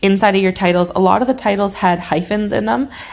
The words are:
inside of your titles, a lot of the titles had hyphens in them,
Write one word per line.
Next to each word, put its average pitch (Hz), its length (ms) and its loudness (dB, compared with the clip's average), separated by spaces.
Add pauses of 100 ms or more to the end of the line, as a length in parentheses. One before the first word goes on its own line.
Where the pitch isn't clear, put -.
inside 196 320 2
of 196 80 2
your 190 80 2
titles, 175 400 0
a - 80 -4
lot 190 240 4
of 254 60 0
the 262 60 0
titles 202 400 -2
had 175 260 0
hyphens 208 520 -2
in 214 120 -2
them, 240 260 -2 (220)